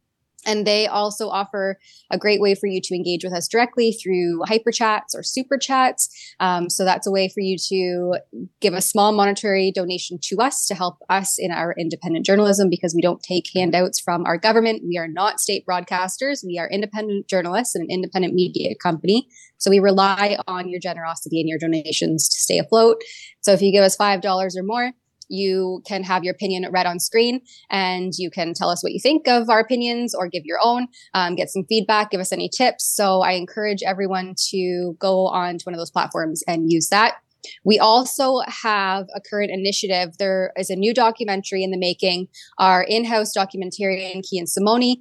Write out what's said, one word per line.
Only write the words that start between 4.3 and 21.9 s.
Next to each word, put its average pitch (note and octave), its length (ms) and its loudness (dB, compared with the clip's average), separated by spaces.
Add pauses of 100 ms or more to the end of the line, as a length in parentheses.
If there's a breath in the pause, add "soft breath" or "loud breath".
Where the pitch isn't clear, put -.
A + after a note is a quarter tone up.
hyper A3 260 0
chats A3 440 -2
or F#3+ 80 -10
super C4 340 -4
chats. C4 500 0 (320 loud breath)
Um, F3 300 0
so F#3+ 160 -2
that's F#3 220 0
a G3 40 0
way F#3+ 180 2
for G#3 100 -8
you F#3+ 180 0 (120)
to F3+ 480 0 (420)
give F#3 160 2
a F#3 60 -2
small G#3 300 4
monetary G3 600 2
donation F3+ 540 -6
to G3 160 -6
us C#4 260 0
to G3 80 -2
help F3+ 220 -4 (120)
us F#3+ 300 0
in F#3 120 -2
our E3 280 -4
independent E3 480 -4
journalism, G3 420 4
because E3+ 240 0
we E3+ 80 2
don't F3 220 0
take F3 220 -2 (100)
handouts F3+ 440 2
from F3 280 -2
our E3+ 100 0
government. A3 500 2
We F3 120 -4
are E3 80 -8
not F#3 320 -2
state - 280 -4
broadcasters. F#3+ 800 -4
We F3 140 -6
are E3 100 -6
independent G#3 580 -4
journalists F#3 460 0
and E3+ 120 -4
an - 40 -10
independent F3+ 460 -2
media F3+ 400 0
company. F3+ 520 0 (300 loud breath)
So - 140 2
we G3 80 8
rely G3 580 4 (100)
on F3+ 220 -6
your F3+ 100 -6
generosity E3 600 -6
and D#3+ 100 0
your D#3+ 80 -2
donations D#3+ 720 0